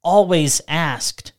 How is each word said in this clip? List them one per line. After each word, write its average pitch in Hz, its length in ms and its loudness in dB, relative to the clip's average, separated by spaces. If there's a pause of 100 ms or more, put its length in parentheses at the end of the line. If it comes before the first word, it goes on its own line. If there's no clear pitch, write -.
always 175 640 2
asked, - 720 -6